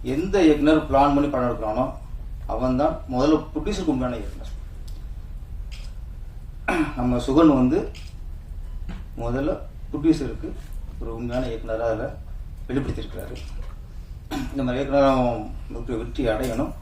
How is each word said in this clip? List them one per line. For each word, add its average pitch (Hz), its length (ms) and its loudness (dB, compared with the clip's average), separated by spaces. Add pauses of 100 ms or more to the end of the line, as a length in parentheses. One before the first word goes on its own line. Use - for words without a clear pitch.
எந்த 175 400 2
இயக்குனர் 151 480 6
பிளான் 139 240 8
பண்ணி 143 140 4
படம் 123 220 2
எடுக்கிறானோ 110 420 0 (540)
அவன் 123 300 0
தான் 147 240 2 (120)
முதல்ல 143 420 4
ப்ரொடியூசருக்கு 170 400 0
உண்மையான 123 220 0
இயக்குனர். - 360 -8 (2500)
நம்ம 123 200 2
சுகன் 147 380 6
வந்து 127 360 4 (1300)
முதல்ல 127 400 0 (340)
ப்ரொடியூசருக்கு 143 600 2 (480)
ஒரு 113 140 -6
உண்மையான 120 320 -2
இயக்குனரா 110 320 -4
அதுல 113 360 0 (540)
வெளிப்படுத்தியிருக்கிறாரு. 127 680 -4 (920)
இந்த 247 320 -2
மாதிரி 127 160 0
இயக்குனர் 139 320 6
அவன் 120 440 2 (140)
மிகப்பெரிய 113 360 -6
வெற்றி - 240 -2
அடையணும். 131 540 0